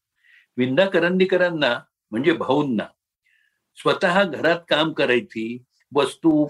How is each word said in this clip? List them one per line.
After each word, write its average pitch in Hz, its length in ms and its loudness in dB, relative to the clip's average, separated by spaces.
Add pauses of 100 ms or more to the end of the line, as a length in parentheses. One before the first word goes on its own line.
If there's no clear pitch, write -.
(580)
विंदा 131 280 2
करंदीकरांना 175 920 0 (320)
म्हणजे 120 220 0
भाऊंना 127 520 -2 (880)
स्वतः 190 480 0
घरात 160 360 0 (100)
काम 156 240 0
करायची, 120 720 -2 (320)
वस्तू 139 540 2